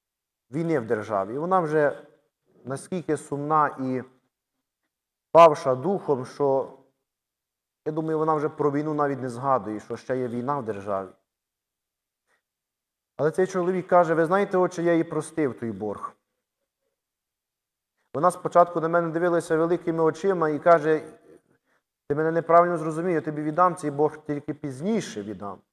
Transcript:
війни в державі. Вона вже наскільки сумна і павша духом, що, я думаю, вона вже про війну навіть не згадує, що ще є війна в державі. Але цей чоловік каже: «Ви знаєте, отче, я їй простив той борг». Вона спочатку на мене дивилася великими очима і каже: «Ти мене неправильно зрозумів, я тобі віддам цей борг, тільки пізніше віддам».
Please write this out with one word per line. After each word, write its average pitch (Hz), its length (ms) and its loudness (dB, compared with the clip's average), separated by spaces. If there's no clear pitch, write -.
війни 160 280 -2
в 113 80 -6
державі. 107 500 -2
Вона 180 220 0
вже 151 460 0
наскільки 143 520 -6
сумна 147 500 -2
і 127 240 -4
павша 151 440 6
духом, 143 500 -2
що, 135 480 -2
я 156 60 -4
думаю, 160 260 -4
вона 156 180 2
вже 151 140 -2
про 147 220 0
війну 151 220 -2
навіть 139 280 -2
не 131 80 -6
згадує, 117 500 -2
що 113 180 -10
ще 127 200 -6
є 127 100 -4
війна 120 320 -6
в 120 60 -8
державі. 98 440 -6
Але 151 140 0
цей 185 160 0
чоловік 180 400 -4
каже: 175 260 4
«Ви 165 120 4
знаєте, 196 320 0
отче, 170 260 0
я 170 100 4
їй 165 100 2
простив 151 560 -4
той 117 120 -6
борг». 101 420 -8
Вона 160 180 2
спочатку 175 500 2
на 160 60 -2
мене 170 220 0
дивилася 165 480 0
великими 165 460 0
очима 165 460 0
і 147 100 -2
каже: 156 420 4
«Ти 143 80 -2
мене 160 160 0
неправильно 170 460 4
зрозумів, 160 360 -4
я 156 80 0
тобі 151 200 -6
віддам 160 340 2
цей 147 160 -6
борг, 147 260 0
тільки 143 360 -8
пізніше 143 680 -6
віддам». 98 360 -10